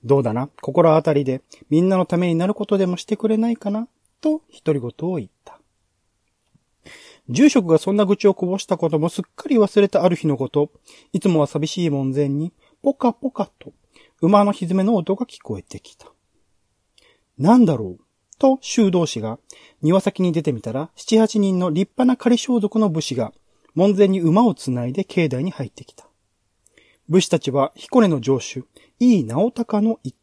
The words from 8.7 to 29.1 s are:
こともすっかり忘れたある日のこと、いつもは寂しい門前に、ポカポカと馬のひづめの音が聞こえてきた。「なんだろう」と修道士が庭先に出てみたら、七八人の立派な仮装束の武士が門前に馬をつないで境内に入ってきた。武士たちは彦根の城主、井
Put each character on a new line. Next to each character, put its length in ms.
こ 120
と 100
も 80
す 140
っ 20
か 120
り 80
忘 260
れ 60
た 160
あ 60
る 60
日 120
の 80
こ 140
と、 200
い 60
つ 100
も 100
は 80
寂 200
し 180
い 40
門 220
前 180
に、 220
ポ 120
カ 200
ポ 180
カ 260
と 140
馬 220
の 80
ひ 140
づ 100
め 80
の 120
音 200
が 100
聞 160
こ 160
え 40
て 180
き 160
た。 160
「な 180
ん 80
だ 120
ろ 220
う」 40
と 220
修 280
道 160
士 140
が 180
庭 180
先 220
に 100
出 120
て 100
み 80
た 100
ら、 240
七 240
八 200
人 200
の 120
立 200
派 140
な 100
仮 220
装 240
束 180
の 100
武 120
士 120
が 200
門 200
前 120
に 140
馬 240
を 100
つ 160
な 160
い 60
で 100
境 240
内 160
に 80
入 160
っ 20
て 140
き 100
た。 140
武 100
士 100
た 100
ち 120
は 240
彦 260
根 60
の 160
城 160
主、 260
井 220